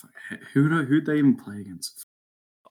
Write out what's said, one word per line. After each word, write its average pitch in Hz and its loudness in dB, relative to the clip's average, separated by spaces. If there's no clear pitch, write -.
who 143 4
do, 160 2
who'd 147 0
they 151 0
even 139 4
play 104 -12
against? 90 -14